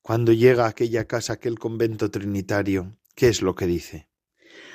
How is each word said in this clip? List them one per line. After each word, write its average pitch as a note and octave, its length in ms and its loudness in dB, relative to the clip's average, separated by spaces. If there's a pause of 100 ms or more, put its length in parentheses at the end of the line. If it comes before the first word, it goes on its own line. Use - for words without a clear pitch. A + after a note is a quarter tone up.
cuando A#2 320 2
llega A#2+ 320 6
a A2 40 0
aquella A2+ 360 -2
casa, A#2+ 280 -6
aquel A2+ 260 -6
convento A2+ 500 -4
trinitario, G2 880 -4 (180)
¿qué B2+ 120 4
es A2 140 2
lo F#2 140 0
que F#2+ 120 -2
dice? E2+ 400 -6 (680)